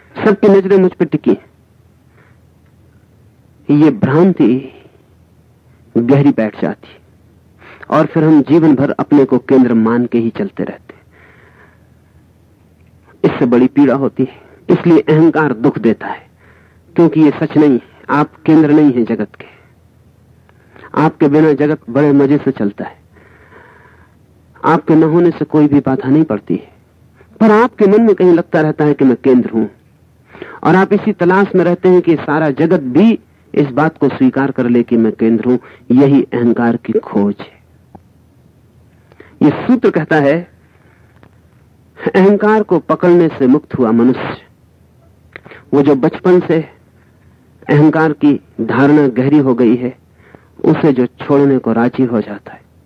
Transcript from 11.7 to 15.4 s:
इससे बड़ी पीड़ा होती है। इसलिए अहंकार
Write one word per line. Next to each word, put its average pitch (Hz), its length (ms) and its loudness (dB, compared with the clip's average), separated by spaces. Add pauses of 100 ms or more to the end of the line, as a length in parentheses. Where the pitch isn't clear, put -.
इससे - 220 -2
बड़ी 120 200 2
पीड़ा 135 280 0
होती 135 300 -4
है। - 180 -10 (280)
इसलिए 170 280 2
अहंकार 156 540 0